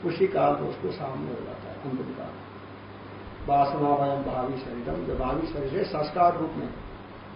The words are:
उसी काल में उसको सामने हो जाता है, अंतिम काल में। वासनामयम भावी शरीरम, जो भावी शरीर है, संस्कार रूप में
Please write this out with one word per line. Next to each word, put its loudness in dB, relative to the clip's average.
उसी 4
काल 4
में 0
उसको -4
सामने -4
हो -6
जाता -10
है, -8
अंतिम -4
काल -8
में। -12
वासनामयम 4
भावी -2
शरीरम, -4
जो 0
भावी 0
शरीर -2
है, 2
संस्कार 4
रूप 0
में -4